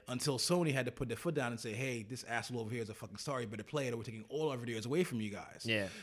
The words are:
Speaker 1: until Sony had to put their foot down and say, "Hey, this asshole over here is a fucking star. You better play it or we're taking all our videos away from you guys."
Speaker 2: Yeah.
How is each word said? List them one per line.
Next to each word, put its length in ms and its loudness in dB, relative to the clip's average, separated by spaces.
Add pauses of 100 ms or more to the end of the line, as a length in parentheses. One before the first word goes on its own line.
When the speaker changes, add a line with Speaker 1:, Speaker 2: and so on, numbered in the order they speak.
Speaker 1:
until 320 2
Sony 340 4
had 140 4
to 60 -2
put 160 -2
their 80 0
foot 180 0
down 160 2
and 100 -2
say, 120 -4
"Hey, 320 -2
this 180 -6
asshole 380 -2
over 100 -2
here 120 -2
is 60 -4
a 60 -6
fucking 220 -10
star. 240 -2
You 80 -2
better 160 -6
play 240 0
it 60 0
or 20 -2
we're 80 -4
taking 240 -8
all 220 2
our 60 0
videos 300 -2
away 160 4
from 180 2
you 100 0
guys." 340 -8
Speaker 2:
Yeah. 240 4 (140)